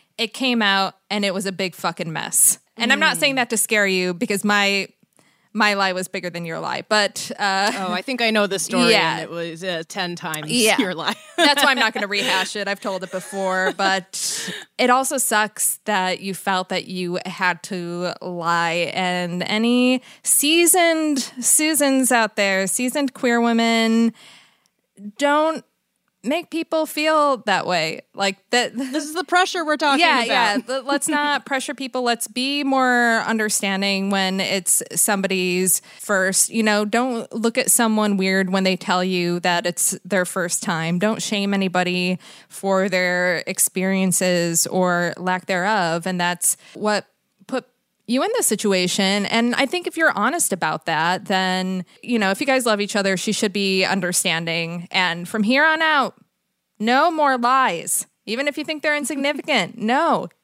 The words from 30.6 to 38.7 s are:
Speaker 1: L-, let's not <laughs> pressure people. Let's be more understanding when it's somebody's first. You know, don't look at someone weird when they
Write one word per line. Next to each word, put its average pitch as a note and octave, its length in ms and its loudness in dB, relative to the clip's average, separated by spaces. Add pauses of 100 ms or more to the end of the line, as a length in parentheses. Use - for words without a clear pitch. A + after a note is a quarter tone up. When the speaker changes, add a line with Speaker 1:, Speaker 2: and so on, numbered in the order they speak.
Speaker 1:
L-, C4+ 80 -4
let's C#4 220 -2
not D4 400 0
<laughs> - 0 -
pressure C4+ 280 -4
people. C4 280 -6
Let's A#3 260 -2
be C4+ 360 -2
more B3 600 4
understanding G3 840 0
when F#3+ 320 0
it's - 420 0 (120)
somebody's F#3 880 0 (180)
first. F#3+ 480 0
You A3+ 140 -2
know, G#3 240 2
don't A#3 440 -2
look A3+ 280 -2
at - 120 0
someone G#3+ 460 4
weird F#3+ 340 2
when F#3+ 140 2
they F#3+ 120 2